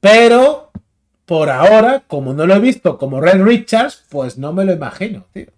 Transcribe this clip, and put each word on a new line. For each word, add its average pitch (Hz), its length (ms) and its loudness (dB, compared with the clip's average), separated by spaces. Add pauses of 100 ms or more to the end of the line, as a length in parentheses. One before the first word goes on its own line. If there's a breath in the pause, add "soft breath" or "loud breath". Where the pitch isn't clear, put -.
Pero, 233 680 4 (560)
por 156 240 -2
ahora, 214 560 2
como 135 260 -10
no 151 140 -4
lo 190 80 4
he 202 60 2
visto 220 360 -2
como 139 240 -8
Red 185 220 2
Richards, 233 640 -2
pues 127 300 -10
no 139 140 -12
me 190 120 -4
lo 190 80 -2
imagino, 165 600 -10
tío. - 260 -20